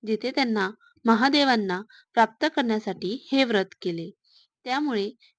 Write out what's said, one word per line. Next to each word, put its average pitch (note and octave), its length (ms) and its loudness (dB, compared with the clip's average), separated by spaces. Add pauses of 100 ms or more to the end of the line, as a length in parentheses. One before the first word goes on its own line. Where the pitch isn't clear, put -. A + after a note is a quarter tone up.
जिथे A3 240 -2
त्यांना A3 400 0 (340)
महादेवांना A3+ 760 2 (320)
प्राप्त A3+ 320 2 (100)
करण्यासाठी G#3+ 760 -4
हे C4+ 120 4
व्रत G#3+ 220 0 (160)
केले. E3 280 -6 (540)
त्यामुळे B3 480 -4 (280)